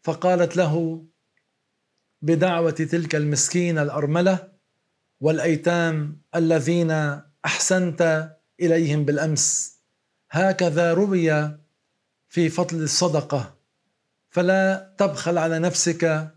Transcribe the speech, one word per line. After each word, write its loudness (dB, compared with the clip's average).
فقالت 0
له: -2
"بدعوة 2
تلك -2
المسكينة 0
الأرملة 0
والأيتام 0
الذين 0
أحسنت 0
إليهم 2
بالأمس". -2
هكذا 2
روي 0
في 0
فضل -2
الصدقة، -2
فلا 0
تبخل 0
على 0
نفسك -2